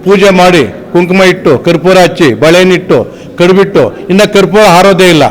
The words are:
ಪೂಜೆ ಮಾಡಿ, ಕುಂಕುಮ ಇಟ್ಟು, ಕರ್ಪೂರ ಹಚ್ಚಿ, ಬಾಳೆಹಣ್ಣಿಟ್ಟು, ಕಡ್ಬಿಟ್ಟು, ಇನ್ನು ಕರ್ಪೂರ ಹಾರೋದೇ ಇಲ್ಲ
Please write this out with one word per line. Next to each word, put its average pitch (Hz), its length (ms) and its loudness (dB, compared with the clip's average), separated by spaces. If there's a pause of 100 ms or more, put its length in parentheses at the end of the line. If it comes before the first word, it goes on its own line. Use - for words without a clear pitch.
ಪೂಜೆ 196 260 2
ಮಾಡಿ, 180 380 2 (240)
ಕುಂಕುಮ 180 320 0
ಇಟ್ಟು, 175 360 0
ಕರ್ಪೂರ 170 380 0
ಹಚ್ಚಿ, 175 360 0
ಬಾಳೆಹಣ್ಣಿಟ್ಟು, 165 760 0 (300)
ಕಡ್ಬಿಟ್ಟು, 175 720 0
ಇನ್ನು 202 240 0
ಕರ್ಪೂರ 196 260 0
ಹಾರೋದೇ 185 500 2
ಇಲ್ಲ 151 220 2